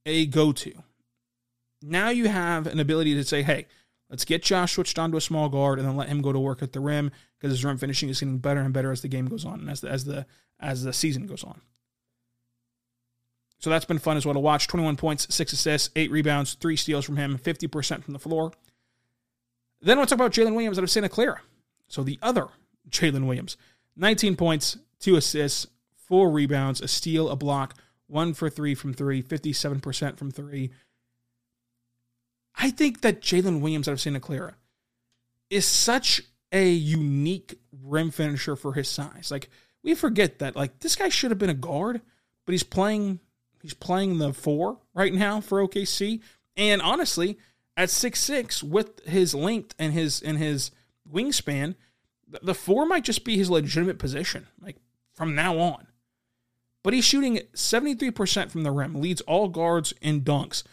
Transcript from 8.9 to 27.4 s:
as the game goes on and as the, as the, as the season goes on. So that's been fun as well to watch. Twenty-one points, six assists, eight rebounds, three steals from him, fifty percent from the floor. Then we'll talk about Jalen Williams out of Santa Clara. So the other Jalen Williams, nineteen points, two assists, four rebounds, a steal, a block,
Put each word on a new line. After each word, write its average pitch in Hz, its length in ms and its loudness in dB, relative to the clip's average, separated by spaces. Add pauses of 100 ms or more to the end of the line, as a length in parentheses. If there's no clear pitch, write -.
as 123 100 -6
the 139 60 -8
game 131 200 -2
goes 185 180 -6
on - 160 -10
and 147 80 -10
as 143 100 -8
the, - 100 -10
as 135 140 -4
the, 139 220 -8 (340)
as 131 240 -6
the 131 80 -4
season 127 340 -2
goes - 200 -12
on. - 160 -18 (2000)
So 160 100 -4
that's 160 160 2
been 165 120 0
fun 151 200 0
as 143 80 -2
well 147 100 0
to 143 40 0
watch. 147 280 2
Twenty-one 156 300 0
points, 151 360 -2
six - 180 -2
assists, 151 440 0
eight 160 160 0
rebounds, 147 420 2
three 165 220 -2
steals 143 300 -2
from 143 120 -4
him, 139 200 -2
fifty 165 300 -4
percent 151 360 -4
from 143 100 -12
the 139 60 -12
floor. 160 320 -2 (1300)
Then 226 160 6
we'll 285 80 4
talk 262 120 4
about 240 140 4
Jalen 226 220 4
Williams 220 240 0
out 190 60 0
of 180 80 0
Santa 208 180 2
Clara. 226 320 0 (460)
So - 160 -6
the 143 180 -4
other 214 280 0 (400)
Jalen 139 360 2
Williams, 131 320 -4 (380)
nineteen 196 400 4
points, 160 420 0 (220)
two 190 160 6
assists, 147 500 0 (300)
four 185 340 4
rebounds, 139 520 0
a 143 60 -8
steal, 160 420 0
a 143 60 -4
block, 139 400 -2 (300)